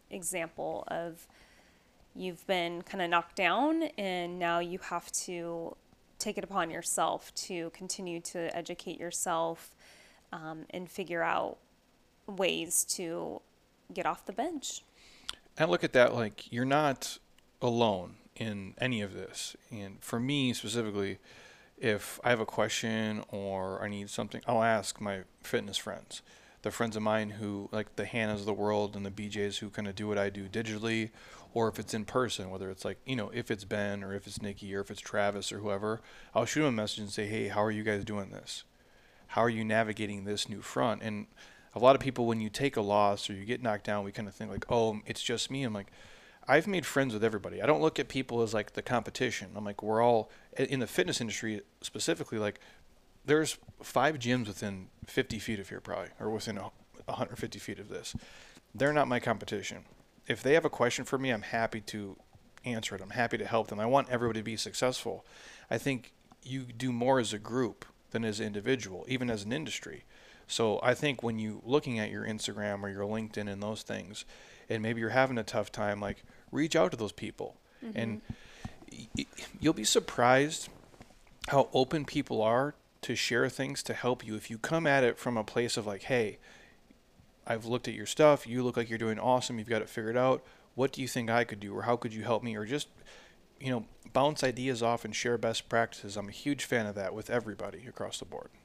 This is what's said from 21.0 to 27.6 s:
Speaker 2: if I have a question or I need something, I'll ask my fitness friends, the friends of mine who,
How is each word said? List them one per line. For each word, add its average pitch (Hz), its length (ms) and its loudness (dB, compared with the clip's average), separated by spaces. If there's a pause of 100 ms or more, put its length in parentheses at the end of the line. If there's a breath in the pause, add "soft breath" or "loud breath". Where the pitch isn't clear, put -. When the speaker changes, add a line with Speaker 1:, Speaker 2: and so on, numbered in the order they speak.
Speaker 2:
if - 480 -2
I 123 60 4
have 117 100 6
a 107 60 2
question 110 840 0
or 95 540 -4
I 104 60 -4
need 101 220 -6
something, 110 360 -6
I'll 117 160 4
ask 110 380 2
my 98 220 -4 (200)
fitness 101 340 -2
friends, - 460 -8 (400 loud breath)
the 104 80 -2
friends 113 260 -2
of 107 60 -2
mine 107 280 2
who, 101 420 -6